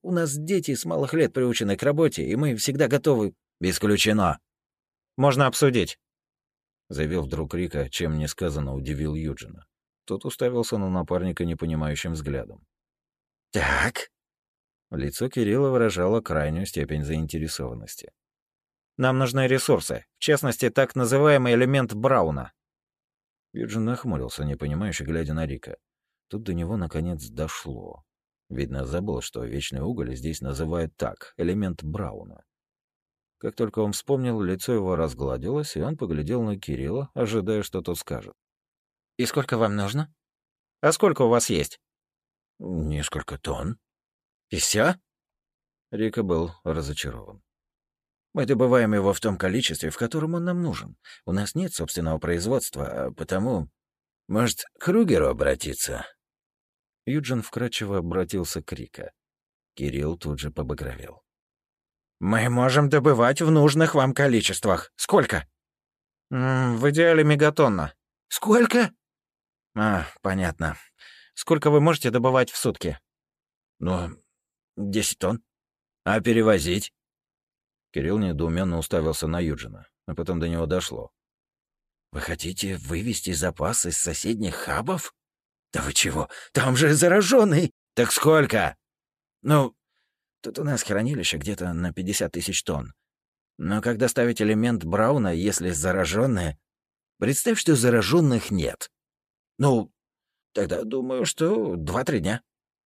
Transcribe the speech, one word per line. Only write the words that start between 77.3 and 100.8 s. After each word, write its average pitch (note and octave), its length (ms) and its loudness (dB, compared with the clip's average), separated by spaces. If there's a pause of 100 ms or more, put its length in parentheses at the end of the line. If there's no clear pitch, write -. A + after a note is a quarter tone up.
Кирилл D#2+ 260 -2
недоуменно E2+ 600 -2
уставился D#2+ 480 -2
на E2 140 -2
Юджина, A#1 480 -6 (180)
а D#2 80 -8
потом E2+ 260 -4
до E2 80 0
него E2 180 -2
дошло. D2 440 -4 (1040)
"Вы D2+ 80 -8
хотите F2+ 560 -6
вывести F2 560 -4
запас E2+ 540 -2
из E2+ 100 -4
соседних F#2+ 600 -2
хабов? - 580 -4 (580)
Да - 80 -4
вы C#2 140 -4
чего? D2+ 340 0 (240)
Там B2+ 240 2
же D3 160 6
зараженный!" F3+ 800 6 (220)
"Так A#2 180 2
сколько?" C3 640 4 (640)
"Ну, C#3+ 320 4 (640)
тут - 180 -10
у D3+ 60 -4
нас C3+ 180 0
хранилище G#2+ 540 0
где-то F2+ 360 -4
на E2+ 200 -2
пятьдесят F2+ 400 -2
тысяч F2+ 300 -4
тонн. C#2 320 -4 (640)
Но G2 240 -2
когда A#2 260 0
ставить A#2+ 320 0
элемент G#2+ 440 2
Брауна, G#2+ 500 2
если F2+ 360 0
зараженное? F2+ 880 0 (600)
Представь, C#3+ 400 0
что D#3 180 4
зараженных A#2+ 760 4
нет. E2+ 400 -4 (680)
Ну, B2+ 340 2 (640)
тогда F2 300 -2